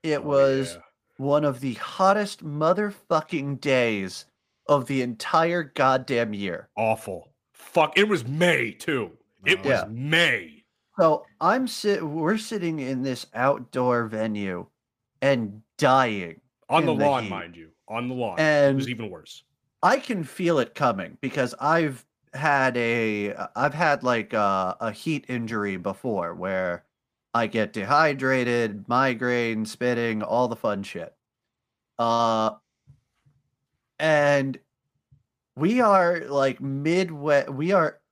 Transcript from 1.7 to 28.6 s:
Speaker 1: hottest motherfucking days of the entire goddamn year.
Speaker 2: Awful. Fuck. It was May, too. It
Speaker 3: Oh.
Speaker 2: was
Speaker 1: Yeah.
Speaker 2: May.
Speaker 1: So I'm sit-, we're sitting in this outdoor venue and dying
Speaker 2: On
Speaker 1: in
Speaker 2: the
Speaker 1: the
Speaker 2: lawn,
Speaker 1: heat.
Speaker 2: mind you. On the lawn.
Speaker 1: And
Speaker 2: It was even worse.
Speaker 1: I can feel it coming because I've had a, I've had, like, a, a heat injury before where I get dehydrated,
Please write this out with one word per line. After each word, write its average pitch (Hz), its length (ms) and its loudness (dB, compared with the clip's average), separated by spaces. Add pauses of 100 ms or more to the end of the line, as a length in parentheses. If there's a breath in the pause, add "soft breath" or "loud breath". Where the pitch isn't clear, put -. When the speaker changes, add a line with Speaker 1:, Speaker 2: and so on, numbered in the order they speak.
Speaker 1:
hottest 190 720 0
motherfucking 156 1120 -2
days 117 680 0 (420)
of 139 180 4
the 131 160 -2
entire 165 640 0
goddamn 131 720 0
year. 98 440 -6
Speaker 2:
Awful. 107 560 -4 (200)
Fuck. - 440 0
It 202 100 4
was 165 200 -2
May, 143 440 2
too. 120 460 -4 (280)
It 180 140 2
Speaker 3:
Oh. - 20 -12
Speaker 2:
was 147 60 -4 (140)
Speaker 1:
Yeah. - 80 -4
Speaker 2:
May. 123 680 0 (400)
Speaker 1:
So 160 260 4 (160)
I'm 233 260 2
sit-, 202 380 -2
we're 160 320 0
sitting 175 420 -4
in 131 220 -4
this 127 320 -4
outdoor 123 720 0
venue 104 640 -4 (560)
and 113 400 -2 (160)
dying 117 600 2 (300)
Speaker 2:
On 160 140 2
Speaker 1:
in - 20 0
Speaker 2:
the 160 100 2
Speaker 1:
the 139 100 0
Speaker 2:
lawn, 131 180 2
Speaker 1:
heat. 101 80 -8
Speaker 2:
mind 87 240 -10
you. 80 160 -20 (160)
On 120 220 -6
the 127 40 -6
lawn. 117 260 -6
Speaker 1:
And 147 340 4
Speaker 2:
It - 20 2
was 135 140 -2
even 113 200 -8
worse. - 340 -18 (380)
Speaker 1:
I 220 160 4
can 208 260 -6
feel 165 360 0
it - 160 -4
coming 95 440 -2
because 127 400 -4
I've 151 460 0 (280)
had 135 440 0
a, 110 560 0 (220)
I've 143 180 0
had, 151 300 2
like, 120 300 0
a, 98 460 0
a 113 120 -4
heat 143 380 -6
injury 110 480 -4
before 92 580 -4
where 90 500 -4 (480)
I 117 140 0
get 107 260 -2
dehydrated, 123 1120 0